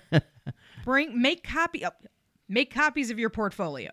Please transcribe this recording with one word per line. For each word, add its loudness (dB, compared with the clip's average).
Bring, 0
make 2
copy, -2
uh, -4
make 0
copies 0
of -6
your 0
portfolio. -4